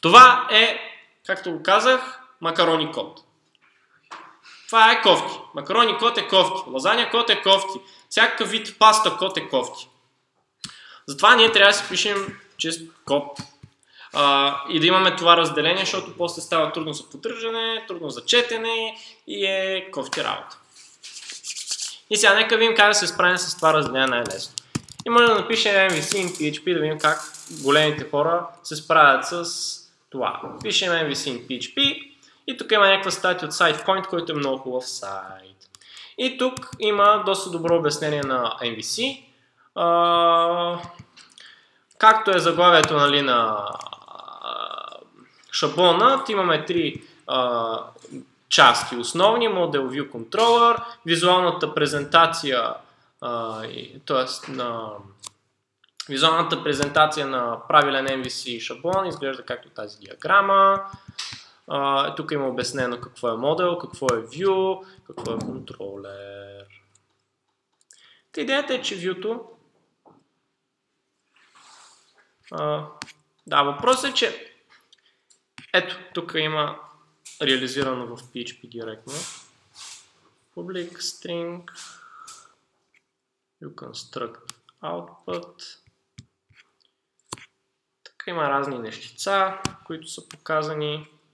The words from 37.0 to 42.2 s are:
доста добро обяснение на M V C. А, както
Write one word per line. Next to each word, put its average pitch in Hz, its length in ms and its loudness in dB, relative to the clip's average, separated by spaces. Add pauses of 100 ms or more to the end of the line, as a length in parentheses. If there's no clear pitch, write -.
доста 190 240 -2
добро 170 260 0
обяснение 151 460 0
на 123 400 -2
M 117 160 -6
V - 20 -12
C. 262 440 -6 (520)
А, 170 1080 2 (1160)
както 220 320 4